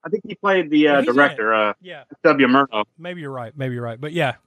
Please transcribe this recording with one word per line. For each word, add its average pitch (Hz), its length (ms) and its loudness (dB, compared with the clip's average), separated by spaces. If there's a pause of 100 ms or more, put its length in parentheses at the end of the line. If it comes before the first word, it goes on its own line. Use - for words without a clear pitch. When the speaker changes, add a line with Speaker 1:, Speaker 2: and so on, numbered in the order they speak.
Speaker 1:
I 170 60 -12
think 202 160 -2
he 208 80 -14
played 185 360 0
the, 151 180 4
uh, 147 40 4
Speaker 2:
Yeah, 143 80 4
he's 123 80 0
in 120 60 0
it. - 20 2
Speaker 1:
director, 131 380 2
uh, 107 260 2
Speaker 2:
Yeah. 165 240 -18 (200)
Speaker 1:
W 143 220 4
Murtaugh. 127 380 2 (140)
Speaker 2:
Maybe 175 240 -14
you're 139 100 -12
right. 123 240 -12
Maybe 131 180 -6
you're 120 100 -8
right. 113 160 -10
But, 151 120 -10
yeah. 151 220 -2 (120)